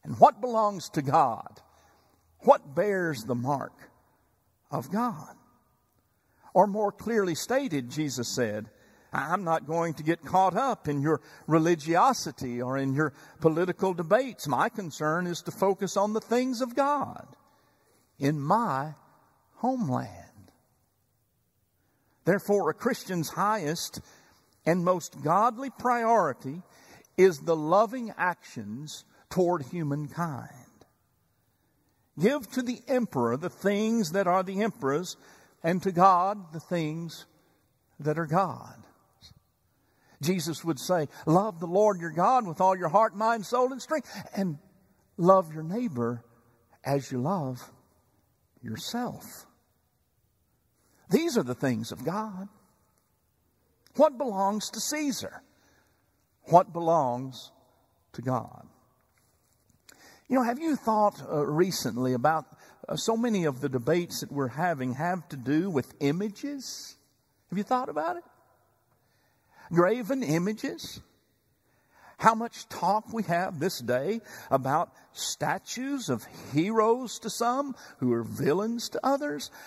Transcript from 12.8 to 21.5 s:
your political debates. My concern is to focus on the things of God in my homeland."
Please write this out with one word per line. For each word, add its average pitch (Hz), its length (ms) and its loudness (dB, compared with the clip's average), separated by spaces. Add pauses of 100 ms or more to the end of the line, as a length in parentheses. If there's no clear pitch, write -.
your 151 180 0 (280)
political 175 520 2
debates. 190 540 0
My 147 220 2
concern 165 580 -2
is 170 160 -6
to 170 80 -8
focus 190 440 0
on 208 180 2
the 220 60 -2
things 247 420 -2
of 240 140 -4
God 285 640 -2 (800)
in 143 200 0
my 156 540 0 (640)
homeland." 170 960 -4 (1700)